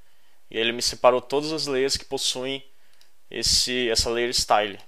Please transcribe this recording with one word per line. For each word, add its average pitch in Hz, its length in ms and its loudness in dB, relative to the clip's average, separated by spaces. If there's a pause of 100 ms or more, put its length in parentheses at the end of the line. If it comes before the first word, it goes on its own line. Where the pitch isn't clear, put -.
(500)
e - 80 -6
ele 117 140 2
me 120 100 -2
separou 123 380 6
todas 147 320 -2
as 147 160 -2
layers 135 300 2
que - 80 -6
possuem 131 580 -4 (640)
esse, 123 600 0
essa 113 200 2
layer 120 240 0
style. 104 540 2